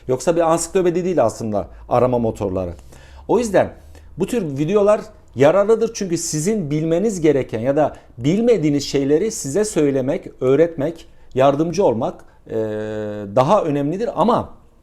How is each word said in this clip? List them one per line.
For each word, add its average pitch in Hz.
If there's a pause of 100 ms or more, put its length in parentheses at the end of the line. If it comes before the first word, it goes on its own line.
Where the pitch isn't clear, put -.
Yoksa 135
bir 170
ansiklopedi 170
değil 156
aslında 107 (200)
arama 123
motorları. 95 (580)
O 196
yüzden 185 (460)
bu 190
tür 160
videolar 202 (360)
yararlıdır 202
çünkü 170
sizin 160
bilmeniz 165
gereken 135
ya 135
da 147 (220)
bilmediğiniz 156
şeyleri 147
size 180
söylemek, 143 (140)
öğretmek, 147 (280)
yardımcı 156
olmak, 135 (220)
e, 107 (840)
daha 160
önemlidir. 156
Ama 196 (280)